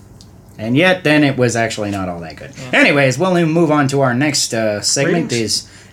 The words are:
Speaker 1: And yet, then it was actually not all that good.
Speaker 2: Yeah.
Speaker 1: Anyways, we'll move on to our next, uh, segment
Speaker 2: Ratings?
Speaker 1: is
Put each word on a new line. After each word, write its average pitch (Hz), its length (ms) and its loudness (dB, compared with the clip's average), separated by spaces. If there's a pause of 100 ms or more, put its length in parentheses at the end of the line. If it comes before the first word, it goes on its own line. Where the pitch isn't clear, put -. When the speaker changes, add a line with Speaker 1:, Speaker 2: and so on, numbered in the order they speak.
(600)
Speaker 1:
And 113 160 -2
yet, 180 300 2
then 151 180 4
it 135 140 0
was 123 180 0
actually 107 340 -2
not 95 200 -6
all 87 100 -8
that 80 160 -14
good. - 220 -18
Speaker 2:
Yeah. - 240 -2
Speaker 1:
Anyways, 139 360 2
we'll 185 160 0 (120)
move 160 260 2
on 147 160 2
to 139 140 0
our 127 120 2
next, 139 400 -2
uh, 107 280 -2
segment 165 500 -2
Speaker 2:
Ratings? 120 100 0
Speaker 1:
is - 260 -4 (260)